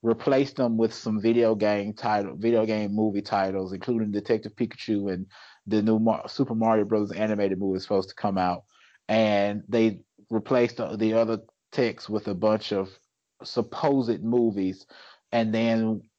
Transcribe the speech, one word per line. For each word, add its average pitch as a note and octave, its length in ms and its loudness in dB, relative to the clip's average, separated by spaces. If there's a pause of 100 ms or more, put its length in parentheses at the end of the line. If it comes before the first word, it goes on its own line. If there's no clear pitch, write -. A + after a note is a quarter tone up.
replaced C3+ 540 2
them A#2+ 200 0
with A2+ 160 2
some A2 280 -4
video A2+ 340 4
game G#2 380 0
title, G#2 420 -2
video A2+ 300 2
game G#2+ 280 -2
movie G#2 280 0
titles, F#2+ 520 -2
including A2 380 -2
Detective G#2 440 -2
Pikachu G#2 580 -4
and F#2 120 -6 (420)
the G#2+ 140 2
new A2 180 2
Mar-, A2+ 280 0
Super - 280 -4
Mario A2 300 2
Brothers G#2 260 0
animated G2+ 480 -2
movie F#2+ 180 -2
is F#2 60 -6
supposed F#2+ 260 -2
to - 60 -20
come G2 220 -4
out. F2+ 260 -2 (460)
And G#2 580 2
they A2 340 2 (280)
replaced A#2+ 480 0
the, G#2+ 200 -6
the A2 160 2
other A2+ 260 2 (320)
text - 380 -2
with G#2+ 180 -4
a G2+ 80 -4
bunch G#2+ 360 0
of G2 180 -2 (540)
supposed A#2 800 -2
movies, G#2 600 0 (460)
and A2+ 220 0
then A2+ 480 2 (180)